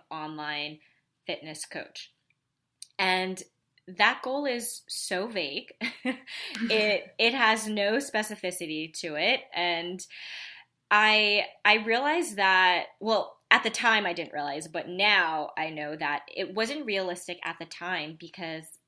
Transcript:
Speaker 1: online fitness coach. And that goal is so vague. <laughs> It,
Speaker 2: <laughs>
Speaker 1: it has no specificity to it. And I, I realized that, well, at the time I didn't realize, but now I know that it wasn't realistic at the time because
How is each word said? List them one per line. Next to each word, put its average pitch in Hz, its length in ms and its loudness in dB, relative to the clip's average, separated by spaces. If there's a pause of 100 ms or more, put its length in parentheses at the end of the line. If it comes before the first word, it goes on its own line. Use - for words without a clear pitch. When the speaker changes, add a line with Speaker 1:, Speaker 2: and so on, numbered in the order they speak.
(120)
Speaker 1:
online 151 680 -8 (480)
fitness 156 400 -10
coach. - 460 -14 (840)
And 185 440 0 (460)
that 214 360 2
goal 277 220 -4
is 240 420 0
so 190 400 -4
vague. 180 460 -6 (300)
<laughs> 254 120 -2 (540)
It, 214 340 2 (120)
Speaker 2:
<laughs> - 40 -20
Speaker 1:
it 233 140 4
has 220 340 4
no 208 300 0
specificity 180 1040 -4
to 156 160 -6
it. 214 260 2 (140)
And 175 500 -2 (840)
I, 208 540 6 (180)
I 214 140 8
realized 240 600 2
that, 185 480 6 (140)
well, 214 380 0 (140)
at 220 120 8
the 226 60 0
time 220 360 2
I 175 80 0
didn't 170 200 -8
realize, 147 340 -6
but - 200 -6
now 180 720 2
I 160 120 -4
know 151 260 -6
that 147 280 -4 (120)
it 190 180 -6
wasn't 247 320 -4
realistic 185 580 -4
at 165 160 -6
the 165 60 -10
time 165 540 -6
because 160 440 -10 (240)